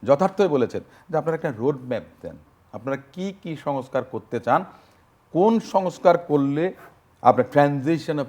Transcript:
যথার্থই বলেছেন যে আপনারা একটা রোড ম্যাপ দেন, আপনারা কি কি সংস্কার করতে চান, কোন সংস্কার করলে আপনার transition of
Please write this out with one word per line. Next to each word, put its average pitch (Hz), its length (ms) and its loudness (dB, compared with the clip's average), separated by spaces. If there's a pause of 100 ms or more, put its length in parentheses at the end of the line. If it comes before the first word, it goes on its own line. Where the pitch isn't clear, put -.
যথার্থই 185 440 2
বলেছেন 123 340 0 (280)
যে 156 60 -2
আপনারা 156 180 -2
একটা 131 240 -4
রোড 131 240 -2
ম্যাপ 123 200 -6 (200)
দেন, 80 140 -14 (360)
আপনারা 120 240 -8 (160)
কি 190 300 -8
কি 160 140 -10
সংস্কার 131 480 -6
করতে 117 360 -8
চান, 156 240 0 (680)
কোন 214 280 4
সংস্কার 180 580 2
করলে 147 560 0 (480)
আপনার 120 300 6
transition 143 680 0
of 139 100 -4